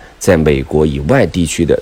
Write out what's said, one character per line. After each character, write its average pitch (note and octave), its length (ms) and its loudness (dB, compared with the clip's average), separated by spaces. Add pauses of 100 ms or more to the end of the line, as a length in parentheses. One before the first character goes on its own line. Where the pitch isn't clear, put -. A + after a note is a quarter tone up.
(200)
在 F#2 160 4
美 D2+ 260 2
国 D2+ 240 0
以 C#2 140 -4
外 A2 260 0
地 F2 180 -2
区 D#2+ 200 -4
的 C#2+ 180 2